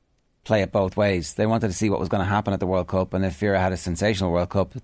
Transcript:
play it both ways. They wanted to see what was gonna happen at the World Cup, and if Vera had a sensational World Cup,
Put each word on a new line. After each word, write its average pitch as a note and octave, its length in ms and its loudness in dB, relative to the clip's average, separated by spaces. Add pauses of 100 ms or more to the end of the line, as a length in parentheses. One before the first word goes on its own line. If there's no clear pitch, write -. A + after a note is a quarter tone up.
(440)
play G#2+ 180 2
it F#2 100 -2
both F#2+ 240 0
ways. G2 380 0
They G#2+ 120 0
wanted A2 220 0
to F#2 60 -2
see G#2+ 160 0
what - 100 0
was F#2 80 -4
gonna G2 160 0
happen G2+ 300 0
at F#2 60 -4
the F#2+ 60 -2
World F2+ 220 0
Cup, F#2 240 0
and F#2+ 120 0
if F#2 120 -2
Vera G2 240 2
had F#2 120 2
a F2+ 40 -4
sensational F#2+ 540 0
World F2 200 0
Cup, F#2+ 220 0 (120)